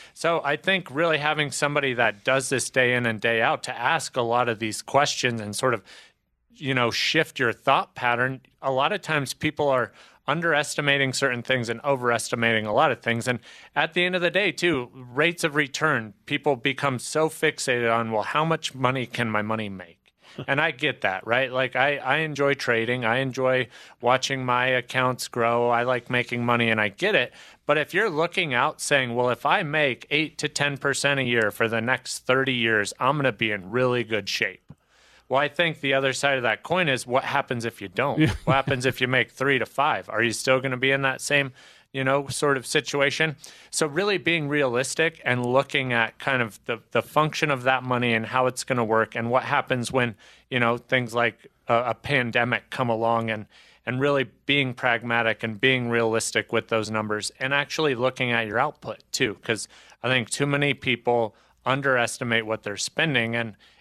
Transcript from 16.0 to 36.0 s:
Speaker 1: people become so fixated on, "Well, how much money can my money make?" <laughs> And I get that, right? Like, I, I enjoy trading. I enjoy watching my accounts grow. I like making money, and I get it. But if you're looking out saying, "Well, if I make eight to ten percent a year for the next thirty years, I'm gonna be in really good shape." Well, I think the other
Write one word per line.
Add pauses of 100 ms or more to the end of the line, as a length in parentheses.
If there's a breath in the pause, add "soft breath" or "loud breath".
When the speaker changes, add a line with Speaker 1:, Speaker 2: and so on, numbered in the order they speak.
Speaker 1:
people
become
so
fixated
on,
"Well,
how
much
money
can
my
money
make?" (400 loud breath)
<laughs>
And
I
get
that,
right?
Like,
I,
I
enjoy
trading.
I
enjoy (320 loud breath)
watching
my
accounts
grow.
I
like
making
money,
and
I
get
it. (340 loud breath)
But
if
you're
looking
out
saying,
"Well,
if
I
make
eight
to
ten
percent
a
year
for
the
next
thirty
years,
I'm
gonna
be
in
really
good
shape." (560 soft breath)
Well,
I
think
the
other